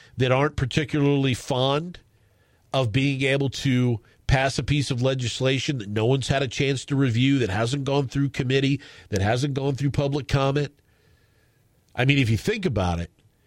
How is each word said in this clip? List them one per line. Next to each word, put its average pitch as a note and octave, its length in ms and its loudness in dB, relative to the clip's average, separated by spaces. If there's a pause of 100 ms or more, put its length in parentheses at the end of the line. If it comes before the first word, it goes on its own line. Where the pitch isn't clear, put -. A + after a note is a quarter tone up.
(160)
that B2+ 160 2
aren't D3 240 2
particularly C#3+ 800 0
fond C#3 680 -2 (720)
of C3 200 0
being C3+ 320 0
able C3+ 260 0
to B2 500 0 (260)
pass C3+ 320 2
a C#3+ 40 -2
piece C#3 280 0
of B2 100 -4
legislation C3 800 -2
that G2+ 100 -10
no G#2+ 160 0
one's C3 240 2
had C#3 140 0
a C3 60 -2
chance C3+ 360 -2
to C#3+ 100 -4
review, C3+ 440 2
that A2+ 100 2
hasn't A#2+ 360 -2
gone C#3 220 0
through C#3 220 -2
committee, C3+ 500 0 (300)
that F#2+ 140 0
hasn't B2+ 320 0
gone C#3 200 -2
through C3+ 160 -2
public C#3 380 -2
comment. C#3 420 0 (1200)
I B2 100 -2
mean, C#3 140 4
if B2 100 2
you A2+ 80 2
think G3+ 300 -4
about F2+ 340 -2
it, E2+ 100 -10 (360)